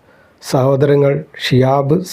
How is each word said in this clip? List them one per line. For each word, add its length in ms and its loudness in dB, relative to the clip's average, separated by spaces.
സഹോദരങ്ങൾ 680 0
ഷിയാബ്, 520 2